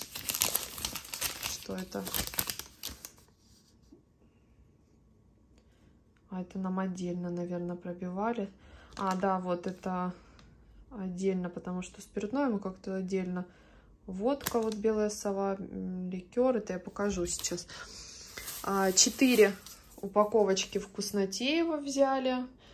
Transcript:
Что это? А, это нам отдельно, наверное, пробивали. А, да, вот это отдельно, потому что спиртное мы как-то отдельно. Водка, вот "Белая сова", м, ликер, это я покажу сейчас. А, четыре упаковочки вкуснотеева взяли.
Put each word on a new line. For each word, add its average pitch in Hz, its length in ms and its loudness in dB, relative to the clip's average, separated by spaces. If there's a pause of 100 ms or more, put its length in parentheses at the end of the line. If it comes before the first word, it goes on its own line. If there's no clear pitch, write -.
(1500)
Что - 280 -8
это? 185 260 -6 (4000)
А, 185 100 -6
это 180 160 -8
нам 185 220 -2
отдельно, 180 500 -4
наверное, 175 460 -4
пробивали. 190 760 -4 (480)
А, 190 180 0
да, 190 240 2
вот 180 280 -2
это 185 460 -4 (760)
отдельно, 190 600 0
потому 180 320 -6
что - 200 -12
спиртное 226 460 -2
мы 214 120 2
как-то 190 360 -6
отдельно. 185 500 -2 (600)
Водка, 233 520 0
вот 220 160 -2
"Белая 214 340 2
сова", 196 500 -2
м, 185 500 -6
ликер, 240 480 0
это 202 160 -4
я 180 60 -4
покажу 196 460 -2
сейчас. - 420 -4 (960)
А, 196 280 4
четыре 214 640 8 (480)
упаковочки 208 760 4
вкуснотеева 240 1000 0
взяли. 269 680 2 (280)